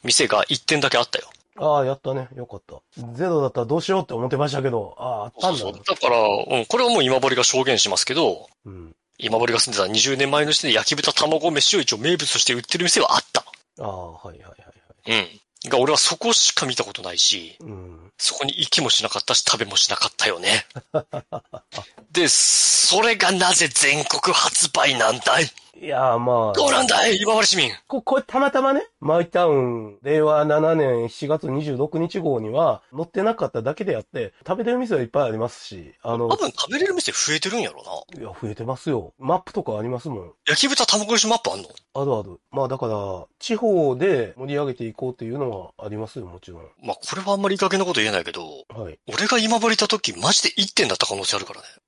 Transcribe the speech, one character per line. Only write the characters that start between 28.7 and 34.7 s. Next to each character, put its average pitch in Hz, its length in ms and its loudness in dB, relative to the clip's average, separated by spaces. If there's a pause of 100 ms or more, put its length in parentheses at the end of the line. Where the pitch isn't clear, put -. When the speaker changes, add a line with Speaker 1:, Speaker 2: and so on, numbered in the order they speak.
Speaker 2:
ね、 466 120 -2 (140)
マ 160 220 2
イ 170 60 -4
タ 180 180 2
ウ 151 80 4
ン、 117 480 -2
令 151 180 2
和 151 240 4
七 156 300 4
年 127 340 2
七 - 180 -10
月 156 220 -2
二 139 140 -2
十 147 160 -4
六 151 200 -2
日 170 200 -4
号 151 200 0
に 110 120 -6
は 135 320 0 (120)
載 160 120 -6
っ - 20 -20
て 190 140 -4
な 226 120 2
か 208 120 -4
っ - 40 -4
た 120 120 -4
だ 135 120 -2
け 208 100 -8
で 170 120 -2
あ 107 40 -4
っ - 20 -14
て、 113 320 -8 (120)
食 185 120 -2
べ 233 60 -2
て 240 80 0